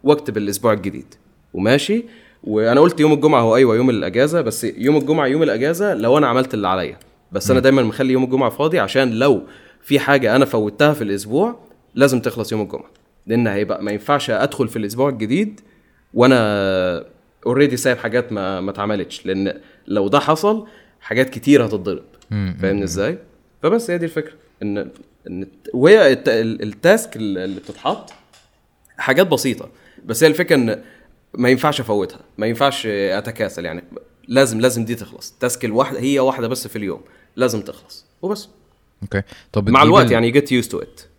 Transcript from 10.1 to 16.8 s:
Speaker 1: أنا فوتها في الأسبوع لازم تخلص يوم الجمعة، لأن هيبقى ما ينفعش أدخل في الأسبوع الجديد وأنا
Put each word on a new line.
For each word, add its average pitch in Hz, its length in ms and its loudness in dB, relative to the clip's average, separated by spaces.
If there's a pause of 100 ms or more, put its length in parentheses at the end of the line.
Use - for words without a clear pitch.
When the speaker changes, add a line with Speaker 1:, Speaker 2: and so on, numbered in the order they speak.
Speaker 1:
أنا 139 80 4
فوتها 113 480 0
في 139 120 -4
الأسبوع 110 540 -2 (360)
لازم 127 260 2
تخلص 117 320 -6
يوم 107 100 -4
الجمعة، - 280 -10 (360)
لأن 117 200 0
هيبقى 101 360 -2
ما 101 100 -4
ينفعش 127 380 -2
أدخل 117 380 -2
في - 80 -12
الأسبوع 113 320 -4
الجديد 135 520 -4 (540)
وأنا 101 920 2 (440)